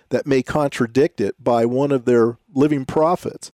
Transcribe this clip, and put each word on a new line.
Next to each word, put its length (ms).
that 160
may 160
contradict 800
it 220
by 220
one 280
of 120
their 340
living 320
prophets, 720